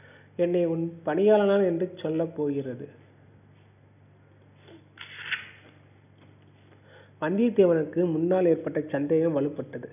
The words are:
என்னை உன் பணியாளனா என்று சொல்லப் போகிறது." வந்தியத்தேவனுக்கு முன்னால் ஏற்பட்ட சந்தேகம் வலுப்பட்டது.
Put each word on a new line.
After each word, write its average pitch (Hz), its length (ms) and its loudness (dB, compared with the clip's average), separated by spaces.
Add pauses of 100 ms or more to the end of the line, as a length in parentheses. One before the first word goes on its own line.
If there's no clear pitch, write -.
(360)
என்னை 175 300 2
உன் 165 280 0 (120)
பணியாளனா 202 600 6
என்று 175 300 0
சொல்லப் 160 400 -2
போகிறது." 139 520 -4 (4000)
வந்தியத்தேவனுக்கு 180 760 0
முன்னால் 175 500 0
ஏற்பட்ட 160 460 0
சந்தேகம் 156 480 0
வலுப்பட்டது. - 540 -6